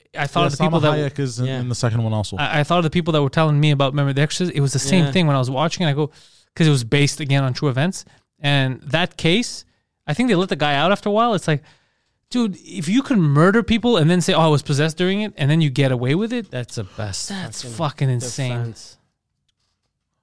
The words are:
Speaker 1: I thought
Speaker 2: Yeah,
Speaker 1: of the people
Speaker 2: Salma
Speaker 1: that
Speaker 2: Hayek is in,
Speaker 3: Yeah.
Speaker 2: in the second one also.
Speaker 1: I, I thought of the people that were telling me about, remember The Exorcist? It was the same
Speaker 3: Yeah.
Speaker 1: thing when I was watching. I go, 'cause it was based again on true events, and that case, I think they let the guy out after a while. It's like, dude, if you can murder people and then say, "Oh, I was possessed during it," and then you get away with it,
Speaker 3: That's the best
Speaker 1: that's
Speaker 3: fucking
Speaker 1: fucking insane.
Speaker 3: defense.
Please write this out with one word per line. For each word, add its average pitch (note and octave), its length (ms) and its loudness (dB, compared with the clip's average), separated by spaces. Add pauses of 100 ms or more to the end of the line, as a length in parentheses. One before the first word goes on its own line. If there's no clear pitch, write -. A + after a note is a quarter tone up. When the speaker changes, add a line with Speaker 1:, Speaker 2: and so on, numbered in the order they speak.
(180)
Speaker 1:
I D3 80 -2
thought E3+ 160 -2
Speaker 2:
Yeah, E3+ 60 4
Speaker 1:
of - 100 0
the D#3+ 60 0
people E3 160 2
Speaker 2:
Salma - 40 2
Speaker 1:
that D3+ 320 0
Speaker 2:
Hayek - 40 -6
is B2 200 -4
in, B2+ 60 -2
Speaker 3:
Yeah. C3 140 -4
Speaker 2:
in B2 100 -4
the A#2 60 -4
second A#2 280 0
one A2 100 -2
also. G#2 240 -4
Speaker 1:
I, D3 240 0
I - 20 2
thought E3+ 160 0
of F3 40 0
the D#3 60 0
people E3+ 240 -2
that D3+ 80 4
were C#3 80 0
telling D#3 300 2
me D3+ 120 4
about, C#3 200 2
remember C#3 220 0
The C#3 80 0
Exorcist? F3 340 -2
It D3 60 0
was C3+ 120 0
the C3+ 60 0
same F3 260 2
Speaker 3:
Yeah. C3+ 60 -2
Speaker 1:
thing F3 160 2
when C#3+ 80 2
I C3+ 40 2
was B2+ 100 -2
watching. D#3 360 -2
I C#3+ 80 0
go, D3 180 -2 (440)
'cause E3+ 100 2
it D#3 60 6
was C3 120 2
based C#3+ 360 0
again C#3 240 0
on B2+ 100 -2
true C#3+ 160 -2
events, C#3 360 -2 (340)
and C#3 420 0
that D#3+ 360 -2
case, F#3 480 -2 (420)
I D3+ 60 -4
think B3 160 0
they G3 60 4
let F#3+ 140 0
the - 60 -2
guy D3 200 0
out D#3+ 160 2
after G3+ 180 -2
a - 20 0
while. A3+ 220 2
It's E3+ 140 -2
like, D3+ 140 0 (680)
dude, A3+ 340 -2
if E3 240 -8
you A3+ 160 2
can G#3+ 180 2
murder E3 420 4
people A#3 340 2
and D#3 120 4
then F3 120 4
say, F#3 120 0
"Oh, D#3+ 80 4
I E3 60 4
was D3 140 4
possessed D3+ 360 -2
during F#3+ 240 0
it," G#3+ 160 -6
and C3 140 0
then E3 100 4
you D3 80 2
get C3+ 220 0
away B2+ 240 0
with G#3+ 160 -2
it, A#3+ 200 -6
Speaker 3:
That's B2 240 -10
the A2+ 100 -6
best - 440 -10
Speaker 1:
that's F#3 340 -10
Speaker 3:
fucking A#2+ 120 -12
Speaker 1:
fucking C#3+ 340 -2
insane. B2 500 -4
Speaker 3:
defense. - 380 -10 (1300)